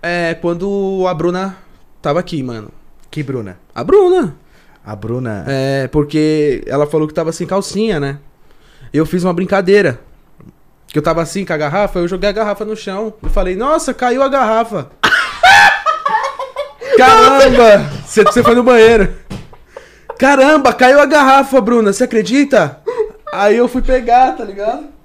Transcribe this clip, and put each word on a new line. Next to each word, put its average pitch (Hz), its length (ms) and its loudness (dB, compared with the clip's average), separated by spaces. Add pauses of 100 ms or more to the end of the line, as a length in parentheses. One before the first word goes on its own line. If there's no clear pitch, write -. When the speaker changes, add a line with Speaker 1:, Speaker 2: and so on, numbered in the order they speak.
Speaker 1:
é, 170 340 -4
quando 190 720 -4
a 180 60 -2
Bruna 180 420 -4 (460)
tava 151 180 -2
aqui, 170 240 -6
mano. 113 260 -12 (400)
Speaker 2:
Que 151 140 -8
Bruna? 113 340 -8 (160)
Speaker 1:
A - 100 -8
Bruna. 359 520 2 (500)
Speaker 2:
A 104 100 -12
Bruna? 110 520 -8
Speaker 1:
É, 135 400 -4
porque 151 800 -2
ela 147 180 -2
falou 156 220 -4
que 151 60 -12
tava 165 180 -4
sem 165 160 -10
calcinha, 196 520 -4
né? 143 200 -8 (760)
Eu 156 120 0
fiz 175 180 -4
uma 180 100 -2
brincadeira. 185 640 0 (880)
Que - 120 -6
eu 147 40 -6
tava 165 180 -2
assim 185 240 -8
com - 60 -10
a 156 60 -4
garrafa, 175 420 -4
eu 175 80 -4
joguei 190 220 -4
a - 20 -4
garrafa 208 320 -6
no 214 120 -8
chão. 214 460 -10
Eu - 80 -6
falei, 180 260 -2
"Nossa, 277 380 -2
caiu 254 300 -2
a 269 60 0
garrafa." 226 600 -2 (140)
<laughs> 622 1900 0
Caramba! 254 840 6 (260)
Você, 214 180 2
você 233 180 2
foi 233 140 4
no 247 80 2
banheiro. 226 500 4 (1040)
"Caramba, 277 560 4
caiu 269 280 6
a 277 40 6
garrafa, 269 540 4
Bruna, 220 320 0
você 247 140 -2
acredita?" 220 760 0 (540)
Aí 208 240 2
eu 240 100 2
fui 247 140 -4
pegar, 254 560 2
tá 233 80 -12
ligado? 214 400 -8 (200)